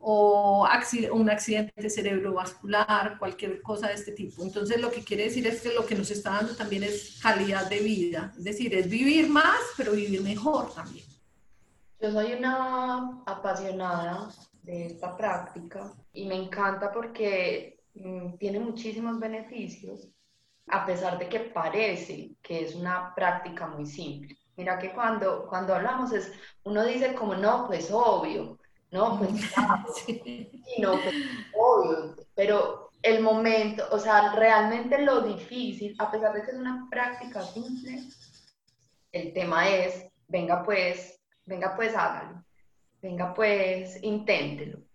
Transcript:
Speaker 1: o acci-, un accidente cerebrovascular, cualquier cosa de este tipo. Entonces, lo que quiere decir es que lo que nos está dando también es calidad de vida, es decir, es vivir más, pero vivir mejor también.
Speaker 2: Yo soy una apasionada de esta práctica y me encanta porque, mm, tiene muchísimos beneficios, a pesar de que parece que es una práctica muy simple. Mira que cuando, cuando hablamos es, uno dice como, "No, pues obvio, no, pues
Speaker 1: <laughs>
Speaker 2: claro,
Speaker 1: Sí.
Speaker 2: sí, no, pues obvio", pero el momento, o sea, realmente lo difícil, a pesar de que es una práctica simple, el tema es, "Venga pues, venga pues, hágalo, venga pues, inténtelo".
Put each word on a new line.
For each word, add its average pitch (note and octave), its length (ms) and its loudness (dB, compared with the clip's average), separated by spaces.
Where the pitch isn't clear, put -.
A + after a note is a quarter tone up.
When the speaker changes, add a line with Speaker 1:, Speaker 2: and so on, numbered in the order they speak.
Speaker 1:
o G3+ 640 6
acci-, A#3 440 2
un A3 200 4
accidente G#3+ 580 -2
cerebrovascular, G3+ 1300 0
cualquier F#3+ 420 -6
cosa G#3+ 260 -4
de G3+ 60 -4
este G#3 180 -10
tipo. F3+ 300 -10
Entonces, G#3 380 -2
lo A#3+ 100 0
que A#3 140 -6
quiere G#3 200 -2
decir A#3+ 220 0
es A3+ 140 -2
que A#3+ 120 -4
lo A#3 140 0
que A3 80 -2
nos G3 160 -2
está G3+ 220 -4
dando A3 240 -2
también G3+ 260 -4
es - 400 -8
calidad G3 480 2
de G#3 80 -2
vida, F3+ 580 0
es F3+ 60 -12
decir, G#3 320 -2
es F3+ 160 2
vivir C#4+ 380 4
más, D#4+ 300 6
pero G#3+ 160 0
vivir G3+ 300 0
mejor G#3+ 520 0
también. - 320 -14
Speaker 2:
Yo G#3+ 120 -2
soy G#3+ 200 0
una B3+ 920 -2
apasionada F#3 1040 -4
de F3 240 -8
esta F3+ 300 -10
práctica F#3 760 -6
y G3 140 -10
me F#3+ 100 -4
encanta G3 560 -2
porque, G3+ 880 -2
mm, F#3 420 -10
tiene G3+ 240 -4
muchísimos A3+ 580 -6
beneficios, A3 880 -10
a E3 160 0
pesar F3+ 320 -2
de F3 100 -6
que A3+ 120 -2
parece - 920 -2
que E3 200 -6
es D#3 120 -6
una F3+ 420 -4
práctica F3 500 -2
muy D3+ 200 -8
simple. D3 500 -12
Mira F3+ 220 -2
que F#3+ 140 -6
cuando, A3 560 0
cuando F#3+ 260 0
hablamos B3 380 0
es, G3 180 -2
uno G#3 220 0
dice B3+ 300 2
como, G#3 200 -2
"No, A3+ 320 2
pues E3+ 240 -4
obvio, G3+ 680 2
no, G3+ 280 2
pues G3 120 2
Speaker 1:
<laughs> G#3 240 -4
Speaker 2:
claro, - 300 4
Speaker 1:
Sí. - 300 -6
Speaker 2:
sí, B3 580 -8
no, G3 100 4
pues C#4 120 -2
obvio", D#3+ 580 4
pero G3+ 560 2
el A3+ 200 6
momento, A3 680 4
o G#3+ 80 2
sea, G#3 360 6
realmente A#3 680 6
lo C4 220 6
difícil, G#3 760 -6
a G#3+ 120 -2
pesar G#3+ 240 0
de G#3 80 -4
que B3+ 80 -8
es B3+ 80 -8
una B3+ 320 -6
práctica B3 520 -6
simple, B3+ 600 -10
el F3 200 -6
tema F3 380 2
es, F3+ 360 0
"Venga E3+ 360 0
pues, F3+ 540 -2
venga F#3 300 -4
pues, A3+ 200 -2
hágalo, - 480 -4
venga F3+ 340 -6
pues, F#3+ 680 0
inténtelo". D3+ 760 -2